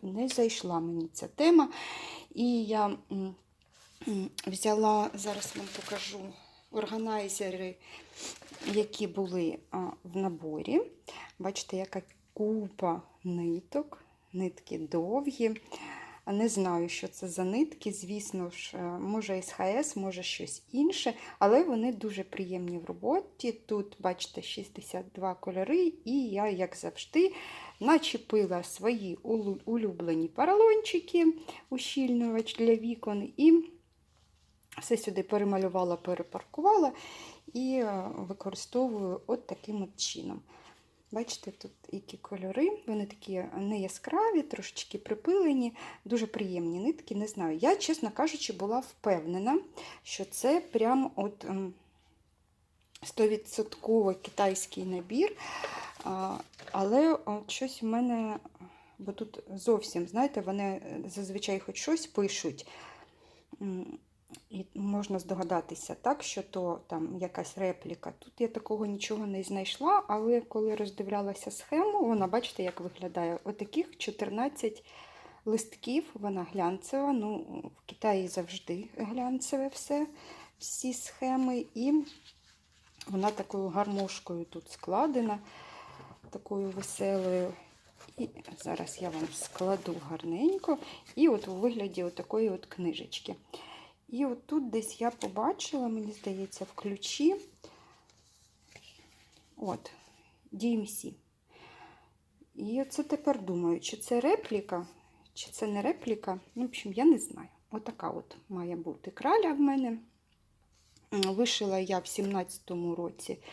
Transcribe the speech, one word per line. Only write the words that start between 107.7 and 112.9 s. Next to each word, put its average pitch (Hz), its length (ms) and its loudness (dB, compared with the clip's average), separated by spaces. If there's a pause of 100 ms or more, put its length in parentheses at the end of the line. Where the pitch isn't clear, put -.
Отака 214 400 -6
от - 260 -10 (120)
має 175 280 -6
бути 170 340 -8
краля 339 420 4
в 277 80 2
мене. 269 380 4 (1160)
М, 190 200 2
вишила 202 440 2
я 185 200 0
в 180 80 -6
сімнадцятому 180 880 -2